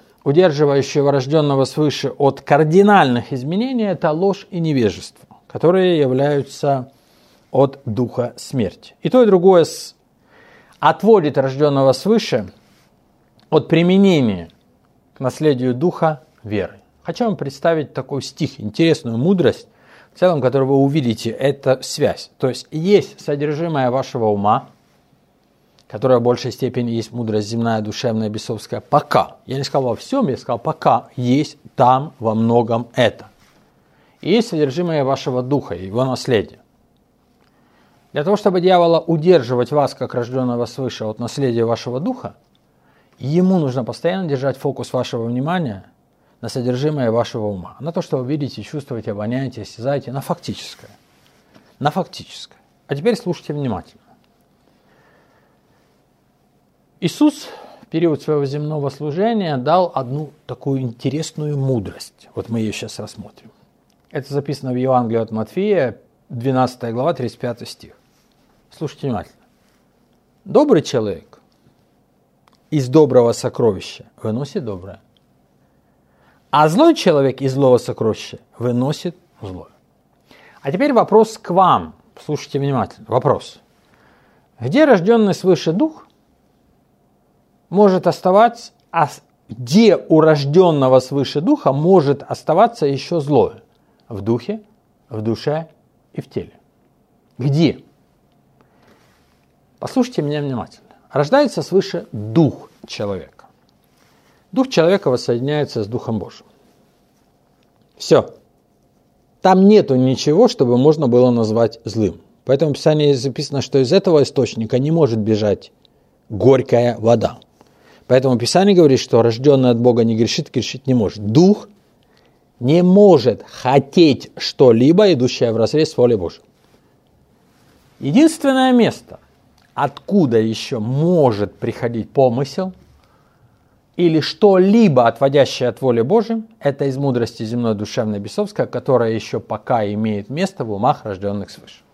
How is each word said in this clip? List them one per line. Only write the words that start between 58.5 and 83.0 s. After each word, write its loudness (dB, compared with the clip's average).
служения -4
дал 0
одну -6
такую -6
интересную -6
мудрость. -6
Вот -10
мы -4
её -4
щас -12
рассмотрим. -18
Это -10
записано -6
в -4
Евангелии 0
от -6
Матфея, -4
двенадцатая -4
глава, -4
тридцать -8
пятый -10
стих. -20
Слушайте -10
внимательно. -10
«Добрый 2
человек -8
из -2
доброго 4
сокровища -4
выносит -6
доброе, -14
а 2
злой 4
человек 0
из -2
злого 4
сокровища -6
выносит -4
злое». -16
А -8
теперь 0
вопрос 2
к -10
вам. 2
Слушайте -6
внимательно. -4